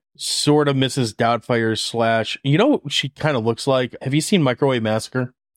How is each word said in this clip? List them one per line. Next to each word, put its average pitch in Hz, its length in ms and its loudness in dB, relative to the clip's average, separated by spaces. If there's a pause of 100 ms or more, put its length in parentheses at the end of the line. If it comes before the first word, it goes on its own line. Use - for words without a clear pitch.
(180)
sort 147 500 0
of 139 80 0
Missus 131 380 -2
Doubtfire 117 640 0
slash, 113 680 -2
you 139 140 2
know 226 100 4
what 247 240 0
she - 180 -4
kinda 147 300 -2
looks 113 280 -2
like? 131 340 0
Have 131 120 -4
you 151 80 2
seen 185 220 2
Microwave 127 400 0
Massacre? 113 500 -4 (240)